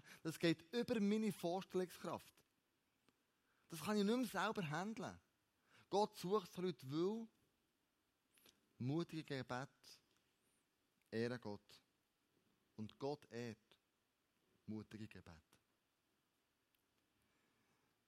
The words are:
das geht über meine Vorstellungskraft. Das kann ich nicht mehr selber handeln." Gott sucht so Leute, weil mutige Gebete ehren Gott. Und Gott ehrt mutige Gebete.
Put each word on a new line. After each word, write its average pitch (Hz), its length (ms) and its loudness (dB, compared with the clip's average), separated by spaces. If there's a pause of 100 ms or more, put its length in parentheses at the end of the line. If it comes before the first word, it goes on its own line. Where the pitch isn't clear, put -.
(240)
das 160 160 -4
geht 165 240 4 (100)
über 240 260 2
meine 214 320 4
Vorstellungskraft. 175 1040 -4 (1400)
Das 160 120 -10
kann 208 160 2
ich 208 60 6
nicht 214 140 6
mehr 254 80 2
selber 190 420 0
handeln." 165 520 -2 (680)
Gott 208 300 4
sucht 190 340 0
so 180 120 -4
Leute, 151 280 -4
weil 202 360 2 (1500)
mutige 160 440 -2
Gebete 131 460 -4 (1400)
ehren 117 280 -2
Gott. - 420 -12 (960)
Und 107 200 -10
Gott 143 340 -4
ehrt 117 460 -10 (880)
mutige 107 420 -8
Gebete. 90 480 -18 (2500)